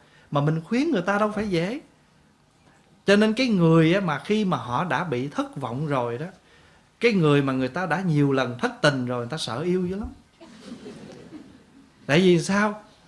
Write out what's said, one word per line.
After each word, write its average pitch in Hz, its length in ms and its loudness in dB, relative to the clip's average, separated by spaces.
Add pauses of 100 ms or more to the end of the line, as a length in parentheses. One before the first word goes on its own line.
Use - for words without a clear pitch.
(300)
Mà 143 100 0
mình 160 240 0
khuyến 277 260 0
người 196 120 0
ta 196 160 0
đâu 214 160 0
phải 208 140 -4
dễ. 190 320 -2 (1300)
Cho 196 100 6
nên 220 160 4
cái 254 140 0
người 165 480 6
á, 202 60 0
mà 156 240 -2
khi 214 200 0
mà 175 120 0
họ 123 280 -4
đã 156 200 -2
bị 135 240 -4
thất 285 280 -8
vọng 135 300 -6
rồi 123 320 -2
đó, 156 80 -8 (760)
cái 233 120 2
người 151 300 4
mà 135 100 0
người 131 160 -2
ta 180 180 -6
đã 165 140 -2
nhiều 147 320 2
lần 123 260 -2
thất - 240 -4
tình 135 240 2
rồi, 123 120 -4
người 120 120 -8
ta 156 60 -6
sợ 127 240 -6
yêu 180 260 -2
dữ 190 100 -6
lắm. 233 120 -8 (2000)
Tại 147 140 4
vì 180 200 6
sao? 208 420 -2 (260)